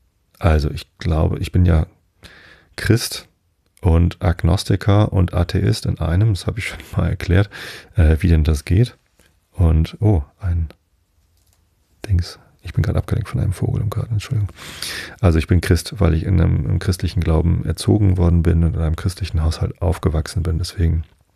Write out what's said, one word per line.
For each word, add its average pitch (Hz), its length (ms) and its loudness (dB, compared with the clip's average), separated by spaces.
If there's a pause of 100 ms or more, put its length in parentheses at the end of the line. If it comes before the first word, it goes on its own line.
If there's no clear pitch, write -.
(380)
Also 76 340 2
ich - 260 -14
glaube, 82 420 0
ich - 120 -8
bin 90 140 4
ja 82 220 4 (880)
Christ - 520 -2 (540)
und 85 400 2
Agnostiker 92 920 0
und 92 200 2
Atheist 90 520 0
in 87 140 -2
einem, 90 340 2
das - 140 -6
habe 113 120 -6
ich - 80 -8
schon - 120 -12 (160)
mal 85 140 0
erklärt, 87 400 0 (460)
äh, 80 240 4
wie 90 100 2
denn 80 140 4
das 76 220 0
geht. 110 320 2 (540)
Und, 80 480 2
oh, 104 240 2 (160)
ein 85 300 -4 (1400)
Dings. 87 320 -2 (220)
Ich - 120 -16
bin - 100 0
gerade - 160 -2
abgelenkt - 300 -4
von - 100 -4
einem 92 140 0
Vogel - 280 -2
im 104 80 -2
Garten, 107 240 -6
Entschuldigung. 104 360 -2 (720)
Also 80 180 4
ich - 80 -2
bin 87 140 2
Christ, - 380 0
weil 82 140 4
ich 82 100 0
in 90 180 2
einem, 87 240 0
im 92 140 0
christlichen 87 420 -4
Glauben 82 440 0
erzogen 101 520 0
worden 85 260 4
bin 82 200 2
und 80 120 0
in 85 60 -4
einem 80 140 -2
christlichen 82 480 -4
Haushalt - 380 -4
aufgewachsen 85 600 -2
bin. 80 140 -2
Deswegen 82 460 0 (320)